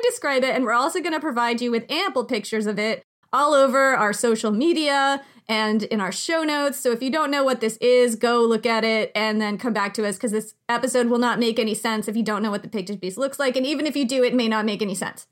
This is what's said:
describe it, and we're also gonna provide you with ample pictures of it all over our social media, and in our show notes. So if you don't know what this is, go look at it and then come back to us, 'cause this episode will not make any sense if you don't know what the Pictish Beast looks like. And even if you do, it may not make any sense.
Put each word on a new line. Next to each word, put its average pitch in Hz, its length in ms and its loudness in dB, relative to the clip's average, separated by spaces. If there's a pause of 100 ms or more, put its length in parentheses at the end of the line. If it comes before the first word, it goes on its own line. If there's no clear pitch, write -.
describe 302 400 0
it, 262 140 0
and 254 80 0
we're 220 80 0
also 285 280 0
gonna 311 200 -2
provide 240 400 -2
you 240 100 -2
with 226 200 -2
ample 302 340 -2
pictures 220 420 -4
of 214 120 -2
it 214 260 -2 (280)
all 294 220 4
over 269 400 4
our 214 180 2
social 220 380 0
media, 277 720 2 (260)
and 214 360 2
in 214 160 -2
our 196 120 -2
show 330 300 -2
notes. 285 360 0
So 247 140 0
if 226 100 -2
you 262 80 -2
don't 302 200 0
know 277 140 2
what 254 160 0
this 220 180 -2
is, 247 380 4
go 240 240 2
look 233 260 2
at 226 180 2
it 220 300 0
and 214 260 0
then 208 180 -2
come 233 140 -2
back 196 220 -2
to 214 120 -2
us, 202 120 -4
'cause 240 140 -4
this 220 220 -4 (140)
episode 240 400 0
will 240 100 2
not 233 200 2
make 233 200 0
any 220 160 0
sense 220 340 -2
if 214 80 -4
you 233 60 0
don't 208 200 -2
know 220 80 0
what 202 120 -4
the - 60 -14
Pictish 202 280 -6
Beast 185 220 -8
looks 269 200 -4
like. 262 180 0
And 262 100 0
even 294 200 -2
if 294 100 -4
you 285 80 0
do, 254 200 2
it 240 100 2
may 233 140 2
not 220 160 0
make 214 180 -2
any 196 120 -4
sense. - 360 -8